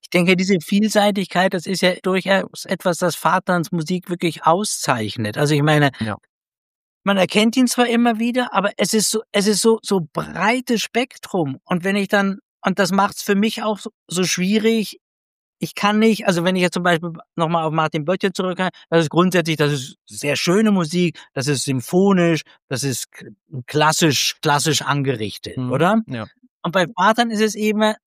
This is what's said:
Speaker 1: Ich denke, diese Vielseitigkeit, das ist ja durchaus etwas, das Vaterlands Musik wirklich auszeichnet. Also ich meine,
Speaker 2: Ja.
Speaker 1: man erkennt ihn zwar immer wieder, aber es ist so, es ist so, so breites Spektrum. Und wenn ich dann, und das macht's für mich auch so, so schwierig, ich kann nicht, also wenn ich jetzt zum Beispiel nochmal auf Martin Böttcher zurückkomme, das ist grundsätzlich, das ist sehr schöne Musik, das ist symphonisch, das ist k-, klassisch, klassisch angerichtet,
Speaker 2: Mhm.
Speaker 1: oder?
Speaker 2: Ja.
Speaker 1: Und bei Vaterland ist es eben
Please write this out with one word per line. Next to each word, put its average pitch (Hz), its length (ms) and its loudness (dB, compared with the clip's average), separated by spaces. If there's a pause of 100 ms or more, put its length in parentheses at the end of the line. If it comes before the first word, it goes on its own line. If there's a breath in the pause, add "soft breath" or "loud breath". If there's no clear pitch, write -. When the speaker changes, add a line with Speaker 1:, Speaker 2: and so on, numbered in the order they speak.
Speaker 1:
Ich - 80 -20
denke, 180 260 4
diese 185 240 2
Vielseitigkeit, 202 920 0
das 170 120 -6
ist 190 160 -4
ja 180 120 2 (100)
durchaus 190 640 -2
etwas, 180 320 -2
das 170 180 -2
Vaterlands 175 560 0
Musik 175 380 -4
wirklich 175 360 -4
auszeichnet. 117 920 0
Also 147 160 2
ich 143 80 2
meine, 147 300 4 (100)
Speaker 2:
Ja. 107 160 -4 (880)
Speaker 1:
man 196 100 2
erkennt 214 400 2
ihn 254 120 4
zwar 247 200 2
immer 233 320 2
wieder, 240 340 -2
aber - 220 0
es 220 180 0
ist 214 160 2
so, 220 120 -2 (100)
es 202 160 2
ist 202 140 2
so, 226 220 4
so 190 180 0 (100)
breites 196 720 -2
Spektrum. - 800 -4
Und 175 220 -4
wenn 196 100 0
ich 196 140 -2
dann, 196 300 0 (220)
und 190 160 -2
das 180 140 2
macht's 196 320 0
für 202 120 0
mich 220 280 0
auch 214 160 -4
so, - 120 -14 (160)
so 175 180 -2
schwierig, 208 760 0 (600)
ich - 160 -8
kann 208 240 0
nicht, 220 280 2
also 170 160 0
wenn 185 140 0
ich 185 60 2
jetzt 175 100 0
zum 180 100 -4
Beispiel 170 300 0 (240)
nochmal 165 260 0
auf 160 80 -2
Martin 156 320 -2
Böttcher 185 300 -2
zurückkomme, 185 380 -4 (180 loud breath)
das 165 140 2
ist 147 80 -2
grundsätzlich, 165 440 2
das 147 160 2
ist 139 240 -6 (120)
sehr 135 280 -4
schöne 208 360 2
Musik, 175 480 0 (140 loud breath)
das 131 140 -4
ist 139 160 0
symphonisch, 170 800 2 (260 soft breath)
das 123 160 -6
ist 135 300 -4
k-, - 140 -18 (380)
klassisch, 151 760 2
klassisch 147 400 0
angerichtet, 131 760 -4
Speaker 2:
Mhm. 123 140 -4
Speaker 1:
oder? 175 360 2
Speaker 2:
Ja. 120 180 -8 (380)
Speaker 1:
Und 175 100 -4
bei 180 140 2 (100)
Vaterland 220 340 2
ist 214 100 -2
es 214 140 0
eben 214 380 0 (160)